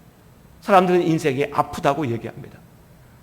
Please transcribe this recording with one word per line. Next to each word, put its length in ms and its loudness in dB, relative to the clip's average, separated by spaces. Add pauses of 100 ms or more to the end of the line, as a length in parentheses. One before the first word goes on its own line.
(600)
사람들은 400 4
인생이 500 0
아프다고 560 -2
얘기합니다. 520 -10 (640)